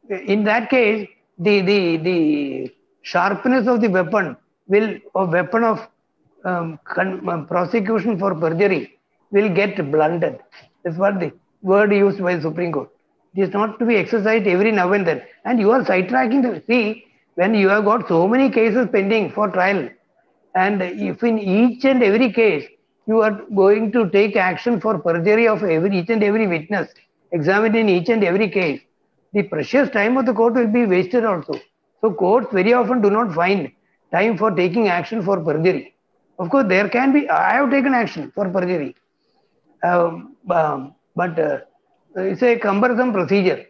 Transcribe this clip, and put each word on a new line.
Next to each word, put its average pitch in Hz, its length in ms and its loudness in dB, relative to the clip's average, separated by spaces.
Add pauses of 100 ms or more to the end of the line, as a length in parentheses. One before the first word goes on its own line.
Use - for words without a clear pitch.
In 202 360 -2
that 220 240 0
case, 220 400 0 (300)
the, 202 200 2
the, 180 380 0
the 147 760 -2 (280)
sharpness 202 640 0
of 240 140 2
the 226 80 2
weapon 180 480 -2 (300)
will, 208 300 0 (180)
a 190 100 0
weapon 180 400 0
of, 214 200 -2 (600)
um, 170 400 -6
con-, 185 420 -6
um, 170 200 -6
prosecution 196 680 -2
for 190 160 -2
perjury 165 640 -2 (340)
will 202 220 2
get 196 220 0 (160)
blunted. 156 480 0 (460)
That's 165 100 -6
what 196 240 0
the 151 140 -6 (280)
word 202 300 4
used 196 320 2
by 180 140 0
the 151 60 -6
Supreme 165 280 -4
Court. - 180 -6 (460)
It 196 60 -2
is 185 80 0
not 202 300 -2
to 240 60 0
be 226 120 2
exercised 214 500 0
every 196 240 2
now 190 220 0
and 196 120 0
then. 151 160 -2 (220)
And 240 160 0
you 202 120 4
are 254 120 2
sidetracking 240 580 0
the, 208 240 -4
see, 220 380 -2 (320)
when 214 180 0
you 196 160 4
have 208 160 2
got 214 220 0
so 170 200 2
many 254 220 2
cases 226 420 2
pending 196 400 0
for 208 200 -2
trial, 185 380 -2 (680)
and 190 260 0
if 190 400 -6
in 226 160 0
each 214 480 0
and 262 160 4
every 220 320 2
case 196 340 2 (380)
you 220 160 2
are 208 220 0 (120)
going 208 360 4
to 226 180 2
take 202 260 2
action 185 460 -2
for 214 160 -2
perjury 180 500 2
of 208 160 0
every, 180 360 0
each 170 100 -6
and 220 140 0
every 208 240 0
witness, 170 440 -4 (400)
examined 196 440 0
in 220 140 2
each 175 200 0
and 226 140 2
every 196 260 0
case, 165 320 -4 (520)
the 202 100 0
precious 233 480 0
time 226 260 0
of 247 80 0
the 247 80 0
court 226 220 2
will 240 120 2
be 233 200 2
wasted 185 380 0
also. 170 280 -4 (480)
So 214 100 2
courts 196 400 2
very 196 220 2
often 247 280 2
do 202 100 4
not 208 240 0
find 175 360 0 (400)
time 202 240 0
for 214 140 0
taking 185 380 0
action 180 340 -4
for 190 180 -2
perjury. 156 560 -2 (440)
Of 175 100 -6
course, 269 180 2
there 190 220 0
can 262 240 0
be, 294 160 0
I 175 280 2
have 277 120 0
taken 269 240 0
action 190 400 -4
for 202 160 -4
perjury. 180 460 -4 (880)
Um, 170 520 -2 (140)
um, 147 460 -2 (200)
but, 170 220 -4
uh, 151 220 -2 (560)
it's 190 260 -4
a 240 160 2
cumbersome 226 560 0
procedure. 185 560 0